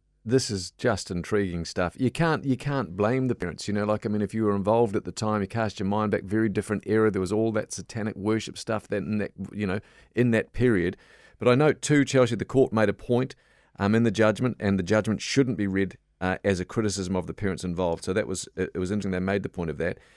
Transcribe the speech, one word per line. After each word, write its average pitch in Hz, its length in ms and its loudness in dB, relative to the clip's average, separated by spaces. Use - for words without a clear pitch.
This 123 260 2
is 95 200 -6
just - 400 -2
intriguing 87 560 -2
stuff. 90 320 -2
You 127 120 2
can't, 156 340 0
you 131 120 0
can't 123 400 -6
blame 123 320 2
the 120 60 0
parents, - 340 -8
you 104 60 -2
know, 104 100 0
like, 107 220 -2
I - 20 -2
mean, 104 140 0
if 101 100 -4
you 110 120 -2
were 104 120 2
involved 107 400 2
at - 80 -2
the 90 80 -8
time, 107 300 -2
you 95 60 -4
cast 113 320 -4
your 95 80 -2
mind 104 240 0
back, 98 100 0
very 110 260 0
different 101 380 -2
era. 110 240 4
There 98 100 -2
was 92 120 -2
all 110 200 0
that 107 200 -4
satanic 107 440 -8
worship 107 400 -2
stuff - 320 -6
that 101 140 -2
in 107 160 -2
that, 98 140 -4
you 104 140 -4
know, 95 140 -2
in 120 160 4
that - 240 0
period. 101 420 2
But 110 100 2
I 123 80 6
note 147 260 2
too, 143 220 4
Chelsea, 123 320 4
the 95 80 -4
court 127 280 4
made 107 160 4
a 95 60 0
point, 123 400 -2
um, 101 160 2
in 117 100 4
the 117 80 4
judgment, 110 480 2
and 98 180 2
the 92 60 0
judgment 107 360 0
shouldn't 131 360 2
be 104 100 -2
read, 95 300 0
uh, 92 240 0
as 95 160 2
a 90 40 -4
criticism 98 520 -2
of 87 100 -2
the 82 80 -8
parents 95 300 -4
involved. 85 400 -2
So 95 80 -2
that 101 160 0
was, 92 260 -6
it, 92 200 -2
it - 40 -4
was 92 140 -2
interesting 98 180 -2
they 92 80 -2
made 95 240 0
the - 60 -8
point 85 220 -6
of 73 80 -8
that. 82 200 -2